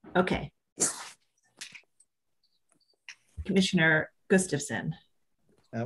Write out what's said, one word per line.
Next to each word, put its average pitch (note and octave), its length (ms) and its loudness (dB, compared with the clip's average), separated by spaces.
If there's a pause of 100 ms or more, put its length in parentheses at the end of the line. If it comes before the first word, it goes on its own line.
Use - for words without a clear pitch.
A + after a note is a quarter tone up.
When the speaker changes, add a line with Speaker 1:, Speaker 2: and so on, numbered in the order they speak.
(180)
Speaker 1:
Okay. F3+ 340 0 (3000)
Commissioner E3 640 4 (180)
Gustafson. D#3 680 0 (800)
Speaker 2:
Uh, A#2 120 -4